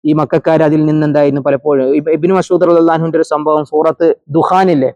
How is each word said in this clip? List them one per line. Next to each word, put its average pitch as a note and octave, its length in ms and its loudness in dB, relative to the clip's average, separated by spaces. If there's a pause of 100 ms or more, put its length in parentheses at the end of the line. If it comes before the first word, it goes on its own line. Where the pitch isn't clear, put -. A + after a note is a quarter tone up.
ഈ D3+ 80 0
മക്കാര് D#3 460 0
അതിൽ D#3 260 2
നിന്ന് D3+ 220 0
എന്തായിരുന്നു? C#3+ 340 0
പലപ്പോഴും C#3 540 -2
ഇബ്-, D3+ 160 -2
ഇബ്നു E3 220 0
മസ്ഊദ് F3+ 280 0
റളിയല്ലാഹു E3+ 300 2
അൻഹുവിന്റെ D#3+ 260 -2
ഒരു D#3+ 60 0
സംഭവം, D3+ 420 -2
സൂറത്ത് D#3 500 0 (140)
ദുഖാനില്ലേ E3 680 0